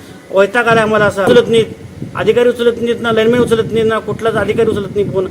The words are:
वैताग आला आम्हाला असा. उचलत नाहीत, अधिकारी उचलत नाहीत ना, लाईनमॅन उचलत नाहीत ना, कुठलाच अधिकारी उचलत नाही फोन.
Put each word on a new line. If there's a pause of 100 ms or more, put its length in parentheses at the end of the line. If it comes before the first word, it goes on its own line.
(300)
वैताग
आला
आम्हाला
असा.
उचलत
नाहीत, (480)
अधिकारी
उचलत
नाहीत
ना,
लाईनमॅन
उचलत
नाहीत
ना,
कुठलाच
अधिकारी
उचलत
नाही
फोन.